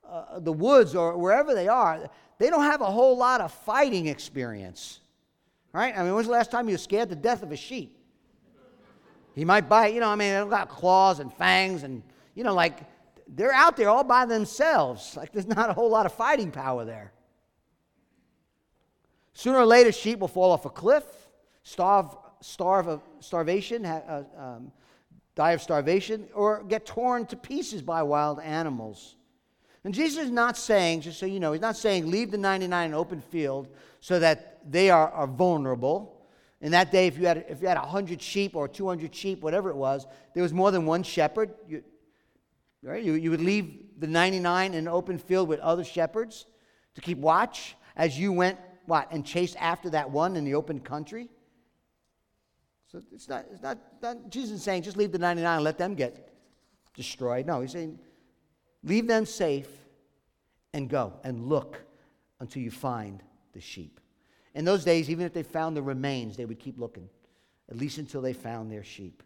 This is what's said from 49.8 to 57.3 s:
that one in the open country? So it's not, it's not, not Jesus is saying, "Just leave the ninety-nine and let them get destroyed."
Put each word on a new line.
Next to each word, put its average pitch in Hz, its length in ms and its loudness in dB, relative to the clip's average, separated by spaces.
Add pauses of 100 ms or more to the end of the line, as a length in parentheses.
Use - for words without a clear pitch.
that 147 200 -4
one 170 260 -2
in 151 80 -4
the 139 100 -4
open 151 260 -4
country? 156 480 -12 (1600)
So 180 100 -18 (120)
it's - 160 -20
not, 262 240 -10
it's 196 100 -20
not, 233 160 -8 (240)
not 240 260 -10
Jesus 214 300 -8
is 143 40 -12
saying, 185 200 -2
"Just 190 140 -12
leave 208 160 0
the 185 60 -4
ninety-nine 170 380 0
and 151 80 0
let 156 140 -2
them 190 160 -4
get 131 340 -6 (680)
destroyed." 127 520 -6